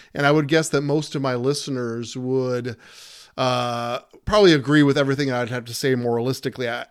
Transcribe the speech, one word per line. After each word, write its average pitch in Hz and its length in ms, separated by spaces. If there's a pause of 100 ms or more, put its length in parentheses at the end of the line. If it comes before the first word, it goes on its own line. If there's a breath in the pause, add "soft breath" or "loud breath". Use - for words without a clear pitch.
(140 loud breath)
and 143 120
I 143 60
would 151 160
guess 160 220
that 139 100
most 147 340
of 143 80
my 127 120
listeners 123 840
would, 127 600 (600 loud breath)
uh, 120 640 (260)
probably 196 300
agree 143 280
with 139 140
everything 139 340
I'd 123 200
have 123 160
to 117 80
say 131 200
moralistically. 120 720
I, 120 220